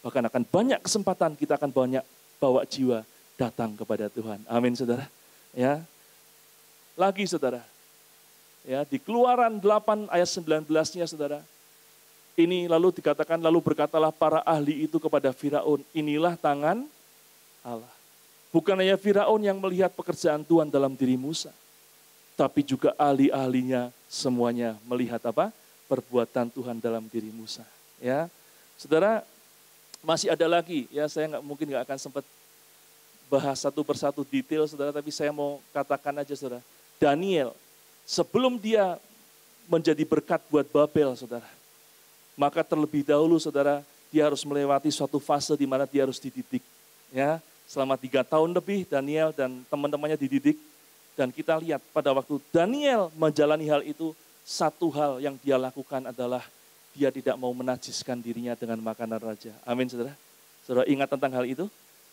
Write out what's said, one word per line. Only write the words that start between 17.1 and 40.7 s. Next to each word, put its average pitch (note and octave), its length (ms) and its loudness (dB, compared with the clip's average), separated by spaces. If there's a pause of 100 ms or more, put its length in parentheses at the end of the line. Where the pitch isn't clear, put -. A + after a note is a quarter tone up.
Allah.'" A#2+ 240 -12 (640)
Bukan F#3+ 240 4
hanya F#3+ 160 6
Firaun G#3 480 4
yang G3 160 0
melihat F#3 340 2
pekerjaan D#3 540 -2
Tuhan D#3+ 240 4
dalam C#3 240 2
diri B2+ 240 2
Musa, D3 320 -6 (880)
tapi C#3+ 240 2
juga C#3 340 0
ahli-ahlinya C3 920 2 (160)
semuanya A#2+ 800 -2
melihat B2 400 -4
apa? D3+ 240 0 (400)
Perbuatan B2 640 -2
Tuhan A#2+ 240 -8
dalam A2+ 320 -4
diri A2 240 -8
Musa. A2+ 320 -16 (320)
Ya, C#3 320 -4 (480)
saudara, F3 480 2 (800)
masih D#3+ 260 0
ada D#3+ 140 2
lagi. E3 480 0
Ya, D3 160 -2
saya D#3 260 -4
nggak, C#3+ 80 -10
mungkin C#3+ 300 -8
nggak B2+ 160 -2
akan C#3 80 -6
sempat C#3 260 -10 (1040)
bahas C#3 320 0
satu D3 240 -2
persatu C#3+ 400 -2
detail, D3+ 400 -2
saudara, D3 300 -4
tapi D3 180 -8
saya D3 220 -4
mau C#3+ 260 -4 (140)
katakan C#3+ 420 -4
aja, C#3+ 200 -8
saudara. B2 260 -10 (380)
Daniel, D3+ 560 2 (480)
sebelum B3 560 0
dia G3+ 400 2 (680)
menjadi D#3+ 380 2
berkat D#3 480 0
buat D3+ 160 4
Babel, D3 480 2